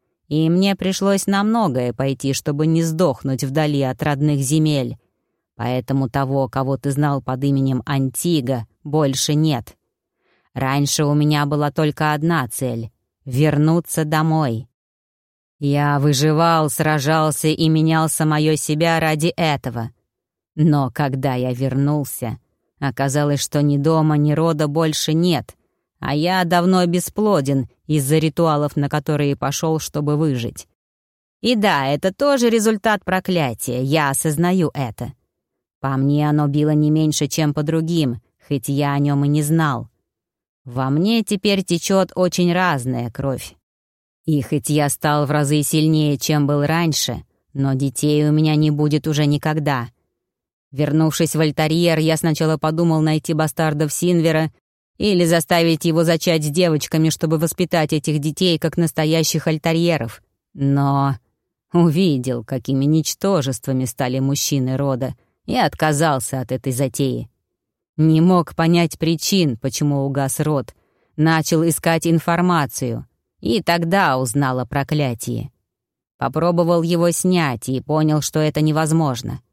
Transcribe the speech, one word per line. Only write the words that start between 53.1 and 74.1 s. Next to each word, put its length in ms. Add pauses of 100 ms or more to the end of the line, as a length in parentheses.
бастардов 580
Синвера 600 (460)
или 280
заставить 600
его 180
зачать 420
с 40
девочками, 600
чтобы 300
воспитать 540
этих 260
детей 400
как 180
настоящих 720
альтарьеров. 720 (320)
Но 640 (580)
увидел, 720
какими 420
ничтожествами 1000
стали 340
мужчины 580
рода, 380 (300)
и 120
отказался 800
от 120
этой 200
затеи. 580 (680)
Не 240
мог 340
понять 440
причин, 580
почему 480
угас 340
род. 360 (420)
Начал 500
искать 400
информацию, 1000 (340)
и 200
тогда 560